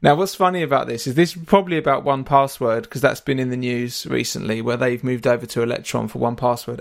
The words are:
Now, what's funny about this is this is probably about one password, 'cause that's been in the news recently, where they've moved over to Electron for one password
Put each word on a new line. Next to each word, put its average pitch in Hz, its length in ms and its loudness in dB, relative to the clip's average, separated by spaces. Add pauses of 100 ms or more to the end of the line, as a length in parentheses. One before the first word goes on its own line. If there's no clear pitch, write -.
Now, 147 140 6
what's 185 200 0
funny 180 280 2
about 135 240 0
this 117 200 -6
is 131 100 -2
this 170 200 4
is 165 80 -12
probably 180 320 2
about 139 280 0
one 135 200 0
password, 123 640 2
'cause - 140 -6
that's - 180 4
been 131 200 -2
in 127 100 -2
the 123 60 -4
news 123 500 -4
recently, 120 560 -4
where 120 140 -2
they've 123 260 0
moved 127 240 -2
over 120 200 2
to 117 160 -2
Electron 117 460 -4
for 123 100 -10
one 120 180 -2
password 120 440 -2